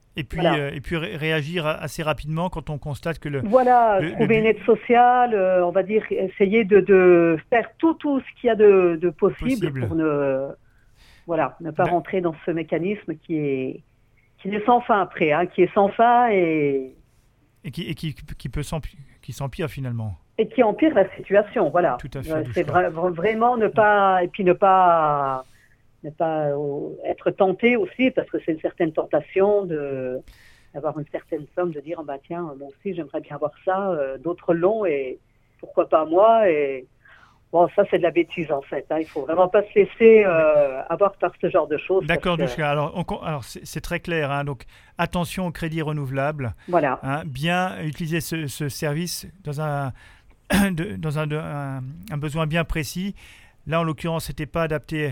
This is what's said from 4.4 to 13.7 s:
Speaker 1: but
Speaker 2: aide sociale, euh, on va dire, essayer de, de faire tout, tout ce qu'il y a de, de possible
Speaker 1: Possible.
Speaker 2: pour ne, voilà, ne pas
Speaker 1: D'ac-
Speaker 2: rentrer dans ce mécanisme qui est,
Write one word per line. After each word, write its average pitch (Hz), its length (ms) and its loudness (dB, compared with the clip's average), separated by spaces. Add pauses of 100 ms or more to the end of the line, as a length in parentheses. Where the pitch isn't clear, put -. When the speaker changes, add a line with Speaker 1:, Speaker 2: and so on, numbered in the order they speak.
Speaker 1:
but 220 60 4
Speaker 2:
aide 208 140 -2
sociale, 240 680 4
euh, 185 320 2
on 175 60 -2
va 190 100 2
dire, 208 280 0
essayer 202 540 2
de, 196 160 6
de 180 560 6 (140)
faire 233 180 2 (100)
tout, 320 160 2
tout 285 260 -2
ce - 200 -12
qu'il 254 60 -2
y 233 40 4
a 226 40 2
de, 190 480 6
de 175 80 2
possible 185 600 -2
Speaker 1:
Possible. 131 160 -4
Speaker 2:
pour 160 80 -2
ne, 143 500 0 (800)
voilà, 156 340 -2
ne 165 120 -8
pas 180 120 0
Speaker 1:
D'ac- 170 80 0
Speaker 2:
rentrer 180 280 -2
dans 170 140 -2 (120)
ce 190 60 -2
mécanisme 165 640 -4
qui 160 200 -6
est, 135 460 -4 (560)